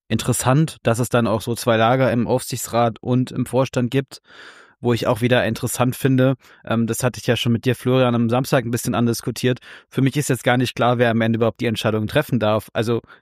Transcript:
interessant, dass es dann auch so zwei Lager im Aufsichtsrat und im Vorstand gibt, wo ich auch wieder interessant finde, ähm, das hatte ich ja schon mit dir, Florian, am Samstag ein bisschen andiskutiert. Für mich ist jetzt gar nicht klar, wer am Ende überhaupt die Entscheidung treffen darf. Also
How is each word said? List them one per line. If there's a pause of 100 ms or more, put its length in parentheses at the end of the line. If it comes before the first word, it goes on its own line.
interessant,
dass
es
dann
auch
so
zwei
Lager
im
Aufsichtsrat
und
im
Vorstand
gibt, (600)
wo
ich
auch
wieder
interessant
finde, (280)
ähm,
das
hatte
ich
ja
schon
mit
dir,
Florian,
am
Samstag
ein
bisschen
andiskutiert. (300)
Für
mich
ist
jetzt
gar
nicht
klar,
wer
am
Ende
überhaupt
die
Entscheidung
treffen
darf.
Also (200)